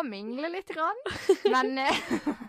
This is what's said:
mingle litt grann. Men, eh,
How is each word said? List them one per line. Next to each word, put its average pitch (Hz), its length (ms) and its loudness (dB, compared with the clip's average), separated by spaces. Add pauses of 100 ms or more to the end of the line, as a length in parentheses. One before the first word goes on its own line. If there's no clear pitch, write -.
mingle 233 480 -6
litt 381 180 -8
grann. 339 300 -2 (440)
Men, 262 320 4
eh, 294 260 2 (460)